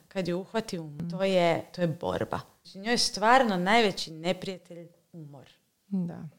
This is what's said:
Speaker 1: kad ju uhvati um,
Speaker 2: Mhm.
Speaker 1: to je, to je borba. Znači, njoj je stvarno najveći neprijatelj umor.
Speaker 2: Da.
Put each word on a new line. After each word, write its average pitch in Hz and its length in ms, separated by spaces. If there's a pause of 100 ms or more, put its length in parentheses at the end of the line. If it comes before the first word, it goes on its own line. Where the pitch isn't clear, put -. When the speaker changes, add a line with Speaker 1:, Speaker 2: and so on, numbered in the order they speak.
Speaker 1:
kad 185 200
ju 175 120
uhvati 214 380
um, 156 160
Speaker 2:
Mhm. 165 140
Speaker 1:
to 185 160
je, 175 420
to - 140
je 175 60
borba. - 540 (220)
Znači, - 160
njoj 214 140
je 233 60
stvarno 220 580
najveći 190 540
neprijatelj 175 760 (260)
umor. 143 360 (400)
Speaker 2:
Da. 180 300 (200)